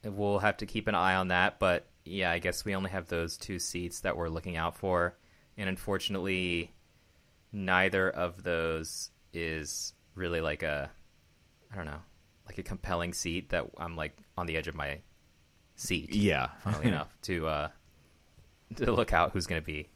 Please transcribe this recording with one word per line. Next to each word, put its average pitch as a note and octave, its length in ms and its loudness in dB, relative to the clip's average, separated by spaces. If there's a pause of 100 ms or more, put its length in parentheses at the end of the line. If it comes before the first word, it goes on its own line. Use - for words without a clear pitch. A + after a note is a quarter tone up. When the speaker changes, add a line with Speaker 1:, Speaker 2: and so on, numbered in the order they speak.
Speaker 1:
we'll G2+ 360 2
have G2+ 180 4
to G#2+ 80 -4
keep G#2+ 220 -2
an G2+ 80 2
eye F#2 200 6
on F#2 140 2
that, F2+ 300 6
but F2+ 280 4 (160)
yeah, F2+ 280 0
I F2 80 2
guess F2 240 -2
we G2+ 120 -2
only F#2+ 160 -2
have F#2 160 -4
those E2+ 300 -2
two F#2 220 -6
seats F2 420 -6
that F#2 160 0
we're E2 120 -2
looking E2 260 -6
out E2 220 -2
for, F2 400 2 (400)
and G2+ 100 -4
unfortunately, F#2 1040 -2 (760)
neither F#2+ 580 4
of F2 340 -2
those E2 680 -2 (240)
is D#2+ 600 -4 (200)
really, E2+ 280 -2
like, D2+ 200 -2
a, D2 300 -2 (800)
I G#2 40 -12
don't E2+ 120 -6
know, D2 140 -10 (440)
like, - 140 -12
a F#2 40 -10
compelling F2 500 -2
seat F2 360 -4
that E2 160 0 (120)
I'm, E2+ 180 -8
like, D#2 200 -6 (220)
on F2+ 80 -2
the D#2+ 120 0
edge D#2 100 -2
of D2+ 80 -8
my D2 240 -4 (760)
seat, - 380 -4
Speaker 2:
Yeah. E2+ 340 4 (140)
Speaker 1:
funnily F#2+ 260 -2
Speaker 2:
<laughs> - 20 6
Speaker 1:
enough, D#2 200 0 (140)
to, E2 240 -2
uh, D2+ 220 0 (1040)
to A#2+ 160 2
look A2 200 4
out E2+ 200 6
who's F2+ 160 -2
gonna E2 140 0
be D2+ 340 -8